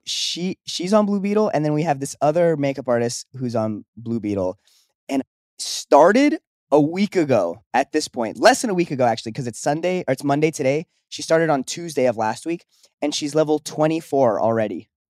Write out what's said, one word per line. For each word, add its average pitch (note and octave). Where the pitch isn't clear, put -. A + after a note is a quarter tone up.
she, -
she's F3+
on G#3+
Blue G3+
Beetle, G3+
and D3
then D3+
we D3+
have D3
this C#3
other D#3+
makeup C#3
artist A#2+
who's B2+
on A2
Blue A#2
Beetle. G2
And C3+
started G#3+
a D3
week F3
ago A2+
at B2+
this D#3
point, A#2
less G#3
than A#3+
a F#3+
week E3+
ago, B2+
actually, A2+
'cause B2+
it's A#2
Sunday, F3
or C3
it's C3+
Monday D3
today. D3
She -
started D#3+
on C#3
Tuesday D3+
of A#2+
last A2
week, E3+
and D3
she's D3
level D3+
twenty-four D3
already. G#2+